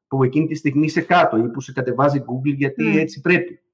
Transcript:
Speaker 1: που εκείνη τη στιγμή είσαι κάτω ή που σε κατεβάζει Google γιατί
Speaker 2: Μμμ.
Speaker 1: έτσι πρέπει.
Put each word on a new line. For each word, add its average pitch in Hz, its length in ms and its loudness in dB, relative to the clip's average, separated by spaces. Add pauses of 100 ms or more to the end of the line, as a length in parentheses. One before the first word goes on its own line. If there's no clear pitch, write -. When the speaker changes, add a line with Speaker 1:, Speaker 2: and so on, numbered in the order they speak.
Speaker 1:
που 135 160 2
εκείνη 151 220 2
τη 156 80 -6
στιγμή 147 300 0
είσαι 156 160 0
κάτω 170 360 4
ή 117 140 0
που 135 100 -8
σε 131 120 -14
κατεβάζει 131 540 0
Google 135 280 -4
γιατί 139 300 -2
Speaker 2:
Μμμ. 156 120 2
Speaker 1:
έτσι 156 240 -2
πρέπει. 175 400 0 (140)